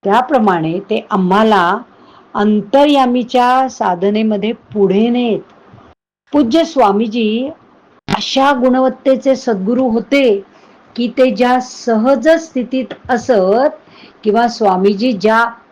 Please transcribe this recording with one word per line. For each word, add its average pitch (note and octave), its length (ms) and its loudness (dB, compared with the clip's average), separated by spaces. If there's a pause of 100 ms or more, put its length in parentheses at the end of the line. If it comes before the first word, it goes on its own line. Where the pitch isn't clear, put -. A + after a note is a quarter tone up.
त्याप्रमाणे G3 720 0
ते - 320 -6
आम्हाला G3 680 2 (560)
अंतर्यामीच्या B3 1300 2
साधनेमध्ये G#3 840 -2
पुढे G#3 560 0
नेत. A#3+ 320 -2 (920)
पूज्य D4 320 2
स्वामीजी A3+ 880 -2 (580)
अशा - 440 0
गुणवत्तेचे C4 840 0
सद्गुरू A#3 480 -2
होते A#3 600 0 (520)
की A#3+ 120 -4
ते B3+ 220 2
ज्या B3 300 0
सहज A#3+ 680 -2
स्थितीत C4 840 -4
असत A#3 600 0 (540)
किंवा A3+ 240 2
स्वामीजी G3+ 640 0
ज्या A3 340 0 (260)